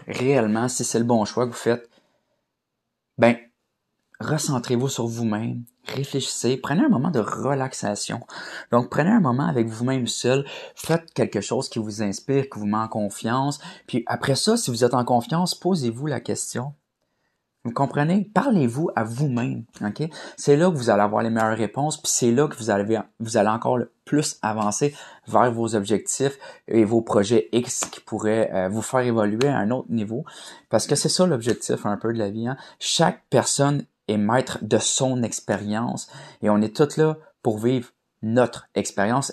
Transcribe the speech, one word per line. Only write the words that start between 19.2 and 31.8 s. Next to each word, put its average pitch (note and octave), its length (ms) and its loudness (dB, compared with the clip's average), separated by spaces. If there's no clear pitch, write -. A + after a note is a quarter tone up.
ok ? G#2 240 -4
C'est C#3+ 220 4
là F3 120 4
que E3+ 60 0
vous B2+ 140 -2
allez G#2 120 6
avoir G#2+ 220 2
les A2+ 60 0
meilleures A2 260 2
réponses, B2+ 400 -2
puis - 180 -6
c'est A#2+ 180 2
là C#3+ 180 4
que D3 80 -10
vous A2+ 120 -6
allez, G#2 300 2
vous A2+ 160 -2
allez G#2 100 6
encore A#2+ 300 0
le A#2 120 -4
plus - 380 -2
avancer G#2+ 520 0
vers G#2+ 200 6
vos A2+ 240 -2
objectifs G#2+ 640 0
et A2+ 160 6
vos A2+ 160 4
projets A2 540 2
X - 320 -2
qui - 160 -16
pourraient, G#2+ 520 -2
euh, F#2 140 0
vous G#2+ 140 -2
faire C3 180 0
évoluer A2+ 480 2
à C3 120 2
un G#2 120 0
autre B2+ 180 -4
niveau. A2+ 360 -4
Parce A2 200 2
que C#3+ 80 2
c'est D#3 120 0
ça F#3 180 2
l'objectif A#2+ 600 -2